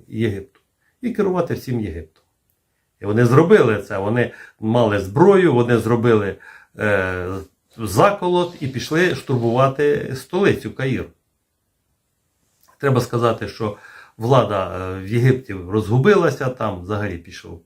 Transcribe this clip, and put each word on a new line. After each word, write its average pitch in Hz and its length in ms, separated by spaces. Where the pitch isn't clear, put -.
Єгипту 107 520
і 240 80
керувати 185 440
всім 120 260
Єгиптом. 85 440
І 98 40
вони 110 200
зробили 139 520
це, 101 200
вони 110 340
мали 110 400
зброю, 165 540
вони 120 240
зробили, 110 580
е, 92 480
заколот 175 840
і 143 80
пішли 147 480
штурмувати 131 1000
столицю 135 560
Каїр. 131 340
Треба 127 240
сказати, 113 460
що 104 300
влада, 104 600
е, 92 220
в 95 80
Єгипті 123 460
розгубилася, 127 960
там 104 320
взагалі 101 360
пішов, 87 480